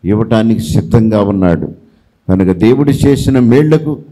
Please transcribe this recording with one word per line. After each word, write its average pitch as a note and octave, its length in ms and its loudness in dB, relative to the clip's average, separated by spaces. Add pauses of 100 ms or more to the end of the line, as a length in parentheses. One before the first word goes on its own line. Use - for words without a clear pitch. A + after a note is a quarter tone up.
(120)
ఇవ్వటానికి A2+ 520 0 (100)
సిద్ధంగా A2 480 0 (120)
ఉన్నాడు. F2 340 0 (600)
కనుక F#2 220 0 (140)
దేవుడు C#3 260 2 (120)
చేసిన C3+ 340 0 (140)
మేళ్లకు D3+ 400 0 (200)